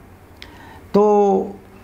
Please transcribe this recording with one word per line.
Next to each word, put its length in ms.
तो 600